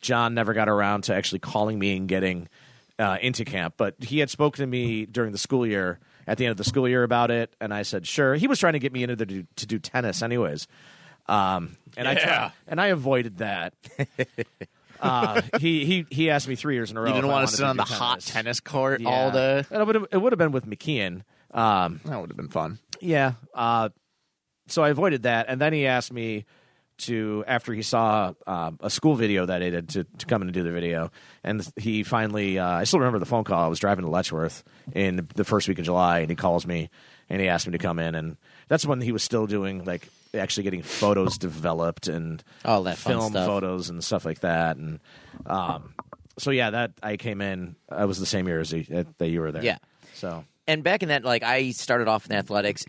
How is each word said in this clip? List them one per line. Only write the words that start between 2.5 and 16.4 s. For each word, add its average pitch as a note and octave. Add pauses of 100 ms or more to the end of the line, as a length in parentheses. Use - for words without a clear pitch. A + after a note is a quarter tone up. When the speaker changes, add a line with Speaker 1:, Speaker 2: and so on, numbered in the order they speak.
Speaker 1:
uh, G2
into A#2+
camp. E2+
But G2+
he C3
had C#3
spoken D3
to C3+
me A#2+
during A2+
the G2
school B2+
year, F#2+ (280)
at A2
the B2+
end A#2
of G#2
the G2+
school B2+
year B2
about A#2+
it, A#2
and G#2+
I G#2
said, G2
"Sure." C3+
He D#3+
was -
trying F3
to D3+
get B2+
me B2+
into A#2+
the, G2 (100)
to G#2+
do G#2+
tennis G2
anyways. A2+ (600)
Um, F#2+ (220)
and B2
I C3+
Speaker 2:
Yeah. D#3+
Speaker 1:
tried, C#3+ (160)
and D#3+
I G3
avoided B2+
that. F#2+ (240)
Speaker 3:
<laughs> - (800)
Speaker 1:
Uh, B2+ (180)
he, D#3
he, F3
he D#3
asked C#3+